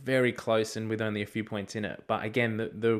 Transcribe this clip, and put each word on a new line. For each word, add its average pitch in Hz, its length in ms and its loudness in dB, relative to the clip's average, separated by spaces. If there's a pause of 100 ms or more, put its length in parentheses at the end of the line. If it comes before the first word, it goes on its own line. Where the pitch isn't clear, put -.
very 127 280 4
close 110 460 0
and 110 120 -4
with 110 120 0
only 107 200 0
a 101 60 -4
few 110 160 -4
points 101 320 -6
in 104 100 -4
it. - 220 -8
But 110 160 0
again, 110 340 0
the, 110 160 -4
the 113 260 2